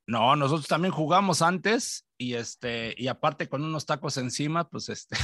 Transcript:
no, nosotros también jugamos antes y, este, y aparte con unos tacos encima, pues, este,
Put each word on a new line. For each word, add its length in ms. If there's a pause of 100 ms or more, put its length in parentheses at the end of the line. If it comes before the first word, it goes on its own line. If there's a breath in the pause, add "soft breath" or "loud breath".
no, 300
nosotros 300
también 260
jugamos 500
antes 600 (140)
y, 160
este, 600
y 120
aparte 400
con 140
unos 240
tacos 300
encima, 520
pues, 200
este, 340